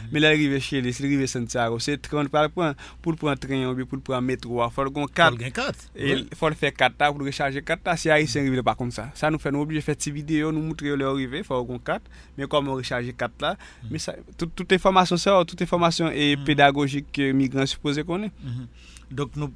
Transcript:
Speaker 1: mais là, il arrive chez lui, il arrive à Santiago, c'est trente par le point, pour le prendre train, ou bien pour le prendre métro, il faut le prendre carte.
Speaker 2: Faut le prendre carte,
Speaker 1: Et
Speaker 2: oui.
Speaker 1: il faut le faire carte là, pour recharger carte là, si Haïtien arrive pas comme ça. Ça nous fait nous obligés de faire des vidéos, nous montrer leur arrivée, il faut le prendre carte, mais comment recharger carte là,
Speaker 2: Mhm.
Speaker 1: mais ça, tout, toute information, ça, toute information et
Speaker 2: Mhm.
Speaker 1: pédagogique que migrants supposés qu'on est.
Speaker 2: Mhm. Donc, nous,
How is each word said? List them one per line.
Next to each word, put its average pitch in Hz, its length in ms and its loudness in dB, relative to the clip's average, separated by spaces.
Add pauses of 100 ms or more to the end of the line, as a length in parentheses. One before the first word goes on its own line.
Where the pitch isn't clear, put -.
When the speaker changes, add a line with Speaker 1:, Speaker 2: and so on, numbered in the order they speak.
(120)
Speaker 1:
mais 151 80 0
là, 156 160 6
il 151 120 4
arrive 135 140 0
chez 139 180 -2
lui, 123 180 0
il 139 80 -4
arrive 139 180 2
à 127 40 0
Santiago, 117 520 -2
c'est 147 200 -2
trente 147 300 -2
par 151 140 4
le 151 60 2
point, 156 260 0 (260)
pour 165 120 -2
le 160 40 -8
prendre 143 220 -2
train, 135 280 -2
ou 127 60 -2
bien 127 100 -4
pour 127 140 -8
le 131 60 -10
prendre 127 180 -2
métro, 123 420 -2
il 117 80 -2
faut 139 120 -2
le 139 80 -4
prendre 143 200 -4
carte. 165 200 6
Speaker 2:
Faut 117 120 -4
le 127 80 -6
prendre 240 140 -4
carte, - 300 -8
Speaker 1:
Et 139 180 0
Speaker 2:
oui. 135 180 -2
Speaker 1:
il - 60 -16
faut 160 100 2
le 156 80 0
faire 143 180 0
carte 123 260 2
là, 147 120 4
pour 143 140 -6
recharger 139 380 -2
carte 165 200 -2
là, 170 140 0
si 160 140 2
Haïtien 151 340 4
arrive 131 160 2
pas 110 140 2
comme 120 160 -6
ça. 117 240 -8
Ça 156 160 0
nous 156 80 0
fait 147 120 -4
nous 143 100 0
obligés 151 200 -4
de - 40 -8
faire 151 120 0
des - 140 -4
vidéos, 151 400 0
nous 156 100 0
montrer 156 340 -2
leur 135 200 0
arrivée, 135 240 -4
il 208 40 -6
faut 131 160 -4
le 123 60 -4
prendre 123 180 -8
carte, 185 200 -4 (340)
mais 139 100 -4
comment 139 280 2
recharger 123 380 -4
carte 120 280 -6
là, 165 160 -2 (260)
Speaker 2:
Mhm. 113 80 -10
Speaker 1:
mais 156 60 -4
ça, - 180 -8 (220)
tout, 175 80 -4
toute 175 260 -4
information, 185 460 4
ça, 190 280 6
toute 175 180 -6
information 170 480 2
et 147 260 2
Speaker 2:
Mhm. 139 60 -6
Speaker 1:
pédagogique 143 680 4
que 139 200 2
migrants 135 340 2
supposés 147 380 -2
qu'on 180 180 -4
est. 214 100 -6 (120)
Speaker 2:
Mhm. 127 240 -8 (420)
Donc, 135 260 -6
nous, 147 200 -4